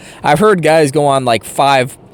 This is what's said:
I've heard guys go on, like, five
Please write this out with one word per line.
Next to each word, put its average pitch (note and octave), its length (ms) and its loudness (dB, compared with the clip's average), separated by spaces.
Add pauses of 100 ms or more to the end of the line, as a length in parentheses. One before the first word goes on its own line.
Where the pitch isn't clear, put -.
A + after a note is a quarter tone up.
(240)
I've D3+ 160 0
heard G#3 220 2
guys D3+ 300 2
go D3 140 -2
on, C3+ 200 -2
like, A#2 180 -2
five C#3 540 -2 (160)